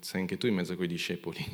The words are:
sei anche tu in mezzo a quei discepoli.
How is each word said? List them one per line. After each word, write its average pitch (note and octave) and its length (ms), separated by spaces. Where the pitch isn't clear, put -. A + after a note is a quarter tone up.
sei - 200
anche F#2 160
tu B2 100
in A2+ 80
mezzo F2+ 200
a - 20
quei F2+ 120
discepoli. E2+ 540